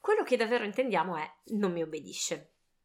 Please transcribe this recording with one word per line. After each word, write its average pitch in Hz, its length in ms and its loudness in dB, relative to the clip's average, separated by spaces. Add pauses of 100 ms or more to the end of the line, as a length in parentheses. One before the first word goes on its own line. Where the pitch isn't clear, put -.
quello 415 220 2
che 254 140 2
davvero 233 280 2
intendiamo 190 520 0
è 151 120 -6 (180)
"non 202 260 0
mi 170 100 0
obbedisce". 156 720 -6 (300)